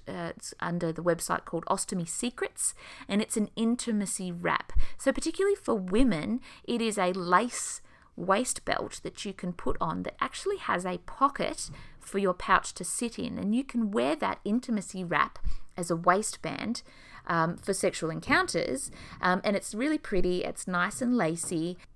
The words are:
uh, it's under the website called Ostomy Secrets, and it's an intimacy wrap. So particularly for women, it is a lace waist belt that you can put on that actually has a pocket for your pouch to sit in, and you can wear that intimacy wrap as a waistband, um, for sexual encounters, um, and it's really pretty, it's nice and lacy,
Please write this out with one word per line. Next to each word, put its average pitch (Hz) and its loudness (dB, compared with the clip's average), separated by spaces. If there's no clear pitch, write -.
uh, 175 -6
it's - -14
under 170 0
the 160 -6
website 170 2
called 170 -4
Ostomy 190 -2
Secrets, - -4
and 202 2
it's - -2
an 208 2
intimacy 214 0
wrap. 175 0
So - 4
particularly 392 2
for - -2
women, 202 4
it 233 -2
is 220 0
a 185 2
lace 185 2
waist 190 0
belt - -4
that - -10
you 196 -6
can 180 -6
put - 0
on 175 -2
that - -8
actually - -4
has - -2
a 180 -4
pocket - -2
for - -6
your 190 2
pouch - 2
to - -10
sit - -4
in, - -6
and 208 0
you 262 2
can 226 -2
wear 247 2
that 202 -2
intimacy 208 -2
wrap 151 -2
as 175 -2
a 170 2
waistband, 180 0
um, 170 2
for - -2
sexual 175 0
encounters, 262 0
um, 185 2
and 202 2
it's - -4
really 294 0
pretty, 180 2
it's - -8
nice 180 -2
and 247 2
lacy, 170 0